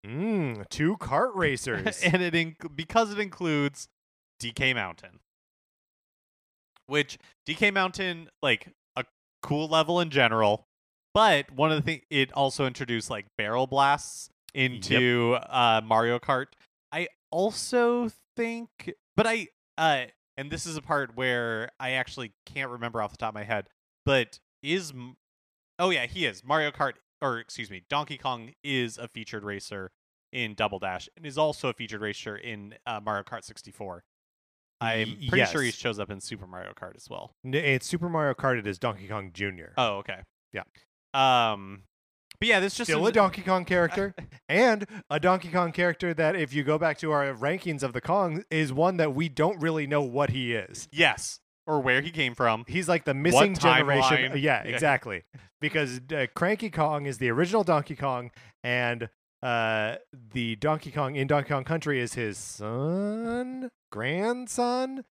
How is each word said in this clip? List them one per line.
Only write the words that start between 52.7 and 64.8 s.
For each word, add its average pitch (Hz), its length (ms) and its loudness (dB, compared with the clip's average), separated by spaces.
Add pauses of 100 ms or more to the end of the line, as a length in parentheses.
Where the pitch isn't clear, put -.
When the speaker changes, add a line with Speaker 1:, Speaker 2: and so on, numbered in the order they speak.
Speaker 1:
like 170 160 2
the 151 80 0
Speaker 2:
What 131 40 0
Speaker 1:
missing 165 400 6
generation. 135 600 6 (160)
Speaker 2:
timeline. 139 100 0
Speaker 1:
Yeah, 131 220 2
Speaker 2:
Yeah. 117 80 -6
Speaker 1:
exactly. 123 520 0 (360)
Because, 143 400 -2 (160)
uh, 131 180 0
Cranky 202 360 0
Kong 147 340 0
is 131 140 -6
the 127 100 2
original 175 360 2
Donkey 151 320 2
Kong, 123 340 -4 (340)
and, 120 460 0 (320)
uh, 113 540 0 (360)
the 117 240 -2
Donkey 151 360 -2
Kong 143 240 -2
in 139 100 0
Donkey 143 240 2
Kong 135 140 0
Country 147 360 0
is 120 140 -4
his 107 240 -4
son, 214 1300 -4 (240)
grandson. 240 1200 -2